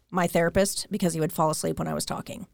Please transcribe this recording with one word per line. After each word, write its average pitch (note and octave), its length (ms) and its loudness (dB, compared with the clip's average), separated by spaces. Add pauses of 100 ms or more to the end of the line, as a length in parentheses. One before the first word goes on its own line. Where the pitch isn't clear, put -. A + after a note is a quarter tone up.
my F3 180 2
therapist, E3+ 640 2
because F#3 220 0
he E3 60 -2
would D#3 140 0
fall D#3 180 2
asleep D#3+ 280 -2
when E3 80 -4
I D#3 80 -2
was D3+ 100 -4
talking. - 480 -8